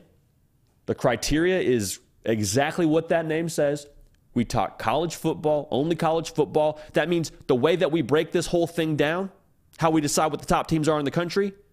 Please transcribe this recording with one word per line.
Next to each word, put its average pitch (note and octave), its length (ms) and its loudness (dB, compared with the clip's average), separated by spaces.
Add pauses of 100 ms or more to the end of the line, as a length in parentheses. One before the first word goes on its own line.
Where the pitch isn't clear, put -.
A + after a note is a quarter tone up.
(880)
the A2+ 80 -2
criteria D3+ 640 0
is A2 400 0 (260)
exactly A#2 640 0
what D#3+ 220 0
that E3 180 2
name D#3+ 220 -2
says. C#3+ 400 -2 (460)
We A#2+ 100 2
talk - 340 -2
college D3+ 380 -2
football, D3+ 560 -2
only D#3+ 240 0
college D#3+ 360 -2
football. D3+ 460 0 (140)
That D#3+ 160 2
means E3+ 240 0 (160)
the C3+ 80 4
way D3+ 180 4
that E3 160 0
we D#3+ 120 0
break D3+ 280 0
this F3 160 0
whole E3+ 220 0
thing D#3+ 260 -2
down, E3 380 -2 (460)
how D#3+ 120 2
we D#3+ 100 4
decide D3 280 0
what D3 100 -6
the - 80 -14
top E3 220 0
teams D#3 200 0
are D3+ 120 2
in D3 40 -2
the C3+ 60 -2
country, F3 420 -2 (200)